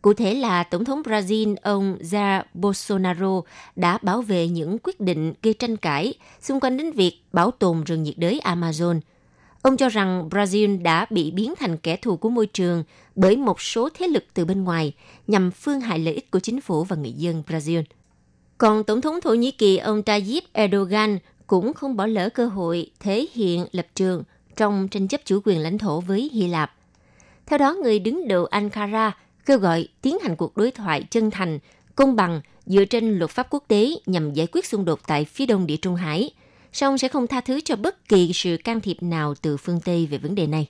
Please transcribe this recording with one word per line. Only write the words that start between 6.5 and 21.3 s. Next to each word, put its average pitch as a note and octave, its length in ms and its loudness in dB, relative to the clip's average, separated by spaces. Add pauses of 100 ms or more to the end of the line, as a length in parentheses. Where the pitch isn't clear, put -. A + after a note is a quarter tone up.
quanh B3+ 180 0
đến D#4 140 -4
việc F#3+ 320 0 (100)
bảo F3+ 180 4
tồn E3+ 320 0
rừng D#3+ 200 -2
nhiệt D3+ 140 -6
đới G#3 260 0
Amazon. E3+ 560 0 (600)
Ông C4 160 4
cho C4 120 4
rằng F#3 400 0
Brazil G3+ 520 2
đã E3+ 280 2
bị E3+ 220 0
biến G#3+ 280 -2
thành F3 180 -2
kẻ E3 180 -4
thù F#3+ 220 -2
của A3 120 -2
môi A#3 180 2
trường F3 360 -2 (320)
bởi F#3+ 220 6
một B3 240 0
số A#3 320 -2
thế F4+ 140 -4
lực C#4+ 160 0 (100)
từ F3 120 0
bên F#3+ 180 -2
ngoài E3 300 -2 (340)
nhằm F#3+ 240 4
phương C#4 300 -4
hại G#3 180 -2
lợi D#3+ 140 0
ích - 180 -8
của F#3 80 2
chính A#3 220 -4
phủ E3 220 -2
và F#3 120 -4
người C#3 160 -6
dân D#3 360 -4
Brazil. D#3+ 360 -2 (760)
Còn G#3+ 260 4
Tổng G#3+ 180 0
thống D#4 200 -4
Thổ C4+ 120 2
Nhĩ A#3+ 180 2
Kỳ, G3 260 4
ông G#3+ 260 -2
Tayyip G#3 400 -2 (100)
Erdogan G3+ 680 2 (280)